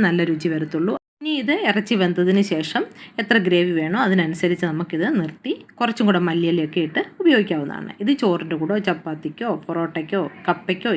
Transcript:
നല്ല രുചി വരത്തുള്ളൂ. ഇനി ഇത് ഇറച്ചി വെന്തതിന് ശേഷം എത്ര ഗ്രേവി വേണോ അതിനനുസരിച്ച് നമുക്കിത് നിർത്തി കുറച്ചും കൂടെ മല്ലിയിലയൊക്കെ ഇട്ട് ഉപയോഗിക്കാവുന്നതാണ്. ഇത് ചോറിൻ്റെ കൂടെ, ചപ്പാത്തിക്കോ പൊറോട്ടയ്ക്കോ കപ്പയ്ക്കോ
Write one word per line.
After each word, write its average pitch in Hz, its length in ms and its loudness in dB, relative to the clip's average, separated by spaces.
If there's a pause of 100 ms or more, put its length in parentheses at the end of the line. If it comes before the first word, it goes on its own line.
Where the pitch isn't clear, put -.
നല്ല 175 240 4
രുചി 156 220 0
വരത്തുള്ളൂ. 156 420 -2 (260)
ഇനി 311 120 -4 (100)
ഇത് 220 100 0 (180)
ഇറച്ചി 214 320 0
വെന്തതിന് 180 400 4 (100)
ശേഷം 156 300 -2 (400)
എത്ര 220 140 2 (100)
ഗ്രേവി 175 340 4
വേണോ 165 260 -2
അതിനനുസരിച്ച് 175 640 2
നമുക്കിത് 160 360 -2 (140)
നിർത്തി 160 320 -6 (280)
കുറച്ചും 233 280 0
കൂടെ 180 220 4
മല്ലിയിലയൊക്കെ 170 580 0
ഇട്ട് 247 160 -2 (160)
ഉപയോഗിക്കാവുന്നതാണ്. 202 720 2 (100)
ഇത് 226 100 2 (120)
ചോറിൻ്റെ 165 380 0
കൂടെ, 196 260 0
ചപ്പാത്തിക്കോ 165 640 -6 (160)
പൊറോട്ടയ്ക്കോ 165 560 -4 (240)
കപ്പയ്ക്കോ 185 480 -2